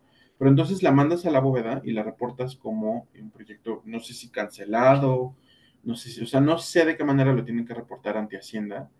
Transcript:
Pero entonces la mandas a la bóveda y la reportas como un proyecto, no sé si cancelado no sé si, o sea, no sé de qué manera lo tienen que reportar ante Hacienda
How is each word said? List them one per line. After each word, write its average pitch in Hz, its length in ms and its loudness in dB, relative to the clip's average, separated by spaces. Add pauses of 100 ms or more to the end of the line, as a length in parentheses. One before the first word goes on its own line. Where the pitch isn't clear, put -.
(380)
Pero 135 120 6
entonces 180 340 4
la 151 80 6
mandas 156 340 4
a 165 60 0
la 139 80 4
bóveda 127 460 0
y 113 60 -6
la 107 120 -2
reportas 120 520 -8
como 110 520 -6 (120)
un 107 120 -18
proyecto, 107 540 -12
no 117 140 -10
sé 117 140 -16
si - 160 -18
cancelado 127 1040 0 (480)
no 117 120 -6
sé - 140 -16
si, 113 140 -12
o - 40 -6
sea, 135 140 2
no 160 160 4
sé 170 280 2
de 156 120 -2
qué 151 60 -4
manera 139 300 4
lo 113 120 0
tienen 117 200 -4
que 117 80 -12
reportar 107 440 -8
ante 104 200 -8
Hacienda 104 520 -10 (100)